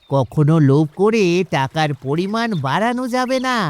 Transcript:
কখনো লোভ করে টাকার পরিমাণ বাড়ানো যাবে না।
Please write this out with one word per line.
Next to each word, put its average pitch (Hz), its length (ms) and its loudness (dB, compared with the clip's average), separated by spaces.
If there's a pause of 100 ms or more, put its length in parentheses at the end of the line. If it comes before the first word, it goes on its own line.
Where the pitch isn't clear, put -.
(100)
কখনো 143 480 2
লোভ 147 280 4 (100)
করে 190 540 2
টাকার 151 440 -2
পরিমাণ 190 540 -4 (120)
বাড়ানো 208 480 -2
যাবে 254 320 -2
না। 254 180 -2 (120)